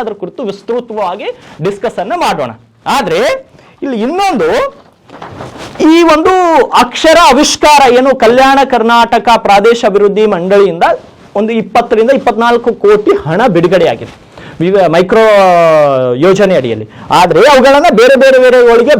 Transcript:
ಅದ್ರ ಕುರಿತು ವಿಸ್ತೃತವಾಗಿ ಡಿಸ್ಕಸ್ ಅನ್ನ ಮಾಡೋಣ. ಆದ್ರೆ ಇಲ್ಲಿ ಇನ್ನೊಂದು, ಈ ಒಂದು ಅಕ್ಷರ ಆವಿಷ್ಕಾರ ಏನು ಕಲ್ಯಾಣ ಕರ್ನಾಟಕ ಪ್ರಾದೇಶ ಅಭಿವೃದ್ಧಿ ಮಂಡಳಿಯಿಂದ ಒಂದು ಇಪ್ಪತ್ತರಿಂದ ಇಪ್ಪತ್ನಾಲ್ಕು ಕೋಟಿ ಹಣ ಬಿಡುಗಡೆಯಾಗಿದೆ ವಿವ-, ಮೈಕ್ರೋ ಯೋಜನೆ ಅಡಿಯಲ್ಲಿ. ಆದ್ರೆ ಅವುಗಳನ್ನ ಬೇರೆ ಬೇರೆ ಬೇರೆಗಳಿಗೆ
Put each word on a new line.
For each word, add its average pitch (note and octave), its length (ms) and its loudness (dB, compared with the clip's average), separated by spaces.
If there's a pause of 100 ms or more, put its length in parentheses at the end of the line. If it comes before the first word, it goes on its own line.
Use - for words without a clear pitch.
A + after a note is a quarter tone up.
ಅದ್ರ G#3+ 180 -10
ಕುರಿತು G3+ 280 -12
ವಿಸ್ತೃತವಾಗಿ A3+ 800 -10 (380)
ಡಿಸ್ಕಸ್ G4 380 -8
ಅನ್ನ A3 80 -8 (120)
ಮಾಡೋಣ. D#3 260 -6 (460)
ಆದ್ರೆ F#3 240 -2 (640)
ಇಲ್ಲಿ C4 220 -6
ಇನ್ನೊಂದು, D#4+ 440 -2 (1400)
ಈ - 20 2 (200)
ಒಂದು F4+ 200 0 (480)
ಅಕ್ಷರ D#4 360 0 (120)
ಆವಿಷ್ಕಾರ D4 500 2 (180)
ಏನು C4 120 2 (140)
ಕಲ್ಯಾಣ C4 340 2 (160)
ಕರ್ನಾಟಕ A#3 540 0 (180)
ಪ್ರಾದೇಶ G#3 340 2 (120)
ಅಭಿವೃದ್ಧಿ G3+ 420 0
ಮಂಡಳಿಯಿಂದ F#3 500 0 (540)
ಒಂದು A3 140 -4 (100)
ಇಪ್ಪತ್ತರಿಂದ A3+ 480 -2 (100)
ಇಪ್ಪತ್ನಾಲ್ಕು A#3 500 -2 (140)
ಕೋಟಿ G#3 280 2 (120)
ಹಣ E3 160 -4 (140)
ಬಿಡುಗಡೆಯಾಗಿದೆ E3 600 -2 (480)
ವಿವ-, F#3 320 0
ಮೈಕ್ರೋ F#3+ 280 0 (1000)
ಯೋಜನೆ F#3+ 340 0
ಅಡಿಯಲ್ಲಿ. A2+ 280 -6 (340)
ಆದ್ರೆ E3+ 200 2 (120)
ಅವುಗಳನ್ನ C#4 360 4 (120)
ಬೇರೆ B3+ 220 4
ಬೇರೆ C4 220 4
ಬೇರೆಗಳಿಗೆ A#3+ 560 2